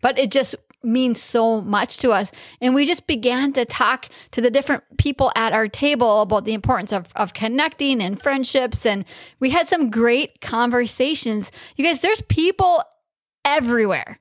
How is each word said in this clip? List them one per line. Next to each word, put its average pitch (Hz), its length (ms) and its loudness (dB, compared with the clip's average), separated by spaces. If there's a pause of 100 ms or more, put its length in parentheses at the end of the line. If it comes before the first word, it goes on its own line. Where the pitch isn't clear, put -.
but 254 180 0
it 262 120 2
just - 240 0 (280)
means 240 360 0
so 226 420 0
much 208 360 -2
to 254 140 2
us. 196 200 0 (300)
And 254 140 2
we 285 100 4
just 339 220 -2
began 254 460 0
to 254 120 0
talk 240 420 -2 (240)
to 240 100 -4
the 240 100 2
different 269 320 0 (140)
people 277 380 0
at 226 180 0
our 220 140 0
table 233 540 2
about 208 240 0
the 220 80 -2
importance 208 380 -2
of, 190 240 -4
of 202 180 -4
connecting 269 680 -2
and 196 180 -6
friendships. 262 640 -2
And 202 180 0 (360)
we 262 100 2
had 330 180 2
some 320 220 0
great 233 520 0
conversations. 240 1080 -2 (240)
You 285 100 0
guys, 330 160 0
there's 415 200 0
people 349 640 2 (600)
everywhere. 233 760 0